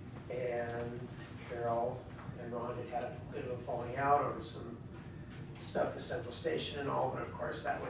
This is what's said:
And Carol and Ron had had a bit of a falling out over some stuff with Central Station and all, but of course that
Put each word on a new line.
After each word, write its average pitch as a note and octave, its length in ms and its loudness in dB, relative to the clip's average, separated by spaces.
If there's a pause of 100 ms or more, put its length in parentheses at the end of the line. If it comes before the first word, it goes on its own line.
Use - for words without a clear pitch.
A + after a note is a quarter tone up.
(300)
And A#2+ 680 0 (500)
Carol A#2 500 4 (420)
and A#2+ 100 -4
Ron A#2+ 240 -2
had A#2+ 260 0
had - 20 2
a - 80 -2 (220)
bit - 100 -2
of B2 80 -2
a B2 100 -2
falling - 340 0
out C#3 260 8
over - 200 0
some - 340 -4 (840)
stuff - 340 2
with - 80 -4
Central - 300 -2
Station - 480 0
and C#2 80 0
all, C3 260 4
but - 80 -2
of - 120 -4
course - 300 -2
that - 260 2